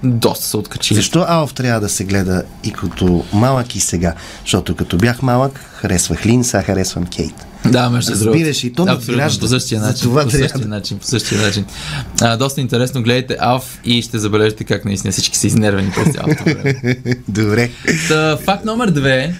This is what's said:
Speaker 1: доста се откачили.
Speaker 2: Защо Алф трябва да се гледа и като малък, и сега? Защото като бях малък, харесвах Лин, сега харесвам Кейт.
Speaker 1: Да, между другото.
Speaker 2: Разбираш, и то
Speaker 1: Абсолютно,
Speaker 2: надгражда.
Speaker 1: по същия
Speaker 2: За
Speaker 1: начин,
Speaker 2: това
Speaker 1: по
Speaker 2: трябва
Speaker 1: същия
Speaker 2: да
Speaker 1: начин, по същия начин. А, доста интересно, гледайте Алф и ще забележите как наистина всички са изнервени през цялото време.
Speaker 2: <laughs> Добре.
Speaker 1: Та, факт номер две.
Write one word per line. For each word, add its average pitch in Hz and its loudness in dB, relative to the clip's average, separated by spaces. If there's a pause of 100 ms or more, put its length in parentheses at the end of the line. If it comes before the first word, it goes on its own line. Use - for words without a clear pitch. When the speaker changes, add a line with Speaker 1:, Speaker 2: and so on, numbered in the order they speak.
Speaker 1:
доста 117 2
се - -2
откачили. - -2
Speaker 2:
Защо 160 2
Алф 165 0
трябва 120 0
да 104 -2
се - -2
гледа 92 0 (200)
и - -4
като 90 2 (100)
малък, 123 2
и 101 -4
сега? 87 0 (280)
Защото 90 -2
като 85 -2
бях 120 2
малък, 131 2 (140)
харесвах 90 -2
Лин, 120 4
сега 104 0
харесвам 92 -2
Кейт. - -6 (200)
Speaker 1:
Да, 123 4
между 120 0
другото. 104 2
Speaker 2:
Разбираш, 156 2
и 123 -4
то 165 2
Speaker 1:
Абсолютно, 156 0
Speaker 2:
надгражда. 139 0
Speaker 1:
по 113 0
същия 117 0
Speaker 2:
За 107 -2
Speaker 1:
начин, - 0
Speaker 2:
това 127 4
Speaker 1:
по 127 0
Speaker 2:
трябва 135 2
Speaker 1:
същия 127 -2
Speaker 2:
да 107 -4
Speaker 1:
начин, 104 -6
по - -12
същия 107 0
начин. 101 0 (560)
А, 117 2
доста 135 -2
интересно, 123 0
гледайте 120 0
Алф 120 0
и 120 2
ще 113 -4
забележите 107 2
как 101 -2
наистина 98 -2
всички - -4
са - 0
изнервени 101 2
през 147 0
цялото - -2
време. 139 0 (380)
Speaker 2:
<laughs> 123 -8
Добре. 110 2 (380)
Speaker 1:
Та, 156 2
факт 196 -2
номер 226 0
две. 139 2